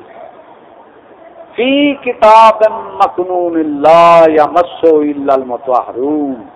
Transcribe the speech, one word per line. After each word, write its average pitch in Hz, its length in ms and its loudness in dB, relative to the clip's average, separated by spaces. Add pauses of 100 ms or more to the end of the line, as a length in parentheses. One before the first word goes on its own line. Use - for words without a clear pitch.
(1600)
فی 277 380 -2
کتاب 220 760 2
مکنون 180 1080 -6
لا 170 460 4
یمسہ 156 680 0
الا 143 380 -4
المطہرون۔ 127 1000 -6 (220)